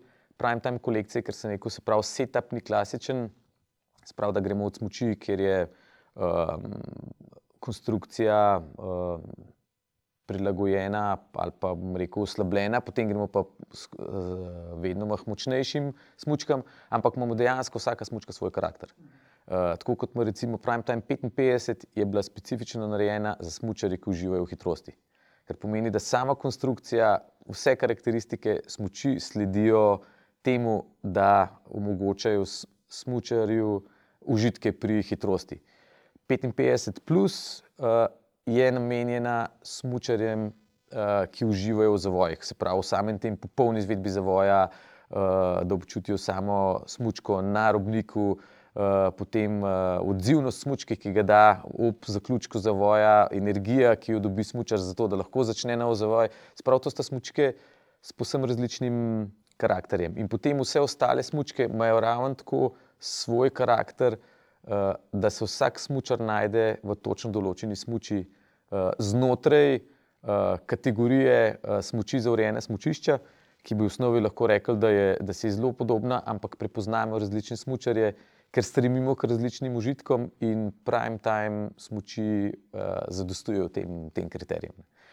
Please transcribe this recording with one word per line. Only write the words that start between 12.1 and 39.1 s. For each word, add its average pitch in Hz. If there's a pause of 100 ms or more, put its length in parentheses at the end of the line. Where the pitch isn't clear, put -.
oslabljena, 101
potem 113
gremo 101
pa 98 (280)
s-, - (100)
eh, 90
vedno 92
mah-, 104
močnejšim 131 (240)
smučkam, 147 (260)
ampak 117
imamo 120
dejansko 123
vsaka 117
smučka 107
svoj 92
karakter. - (560)
Eh, 90
tako 123
kot -
ima 120
recimo 113
Prime 120
Time 117
petinpetdeset, 123
je -
bila 101
specifično 113
narejena 104
za 85
smučarje, 101
ki -
uživajo 92
v 87
hitrosti. - (480)
Kar -
pomeni, 107
da 110
sama 131
konstrukcija, 117 (300)
vse 127
karakteristike 113
smuči 104
sledijo 104 (420)
temu, 120 (180)
da 98 (100)
omogočajo 101
s-, - (220)
smučarju 110 (380)
užitke 110
pri 107
hitrosti. - (640)
Petinpetdeset 127
plus, - (160)
eh, 117 (400)
je 123
namenjena 120 (140)